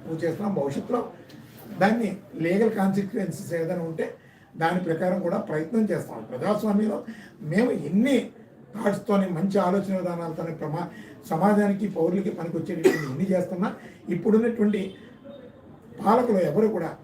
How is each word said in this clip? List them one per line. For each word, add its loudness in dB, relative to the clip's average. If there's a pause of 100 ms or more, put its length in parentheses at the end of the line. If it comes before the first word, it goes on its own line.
పూర్తి -6
చేస్తున్నాం. -2
భవిష్యత్తులో -2 (800)
దాన్ని 2 (360)
లీగల్ 4
కాన్సిక్వెన్సెస్ -2
ఏదైనా -2
ఉంటే -4 (560)
దాని 2
ప్రకారం 0
కూడా 0 (120)
ప్రయత్నం 0
చేస్తాం. -4 (120)
ప్రజాస్వామ్యంలో 0 (540)
మేము 4 (180)
ఎన్ని 4 (560)
థాట్స్తోని, 2 (100)
మంచి 2 (100)
ఆలోచన 2
విధానాలతోని, -4
ప్రమా-, -4 (440)
సమాజానికి, 4 (100)
పౌరులకి 2
పనికొచ్చేటటువంటి 0
ఎన్ని -2
చేస్తున్నా, -2 (480)
ఇప్పుడున్నటువంటి 2 (1160)
పాలకులు 4 (100)
ఎవరు 4
కూడా -2 (140)